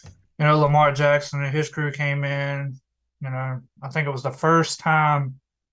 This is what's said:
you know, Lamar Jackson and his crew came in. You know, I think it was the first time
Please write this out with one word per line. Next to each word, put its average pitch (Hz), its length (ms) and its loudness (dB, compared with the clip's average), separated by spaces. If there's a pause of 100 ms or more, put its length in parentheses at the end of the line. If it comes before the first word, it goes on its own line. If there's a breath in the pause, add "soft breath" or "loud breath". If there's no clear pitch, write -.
you - 400 -6
know, 151 140 4
Lamar 147 340 4
Jackson 143 500 0
and 135 100 -4
his 151 140 -2
crew 147 240 -6
came 143 320 -4
in. 139 560 -6 (420)
You 135 80 -8
know, 131 300 -6 (240)
I 135 60 -12
think 147 180 -4
it 143 40 -2
was 127 120 -8
the 135 80 -4
first 160 480 0
time 147 640 0 (320)